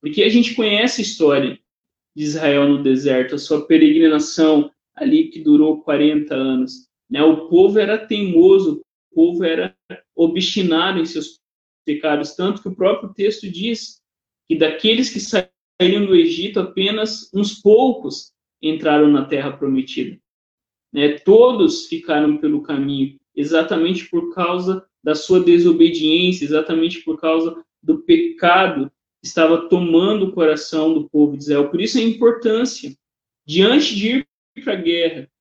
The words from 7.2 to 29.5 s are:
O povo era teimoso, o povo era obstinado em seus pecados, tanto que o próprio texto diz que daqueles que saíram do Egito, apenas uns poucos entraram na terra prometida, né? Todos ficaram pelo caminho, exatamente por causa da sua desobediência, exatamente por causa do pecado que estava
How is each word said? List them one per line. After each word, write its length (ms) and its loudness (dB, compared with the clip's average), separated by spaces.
O 240 2
povo 320 4
era 180 0
teimoso, 840 2
o 60 -20
povo 260 2
era 320 -4
obstinado 840 -2
em 40 -4
seus 360 -12
pecados, 500 -4
tanto 280 -4
que 60 -12
o 80 -10
próprio 360 -2
texto 380 -4
diz 500 -10
que 80 -2
daqueles 540 0
que 80 -10
saíram 880 -2
do 80 2
Egito, 460 0
apenas 720 -6
uns 200 -4
poucos 760 0
entraram 480 2
na 140 2
terra 260 -4
prometida, 680 -6
né? 260 0
Todos 680 4
ficaram 480 -2
pelo 260 -4
caminho, 560 -6
exatamente 760 -2
por 240 -6
causa 540 -4
da 120 -2
sua 240 0
desobediência, 1080 2
exatamente 560 -2
por 180 -8
causa 420 -2
do 160 0
pecado 920 0
que 60 -18
estava 420 0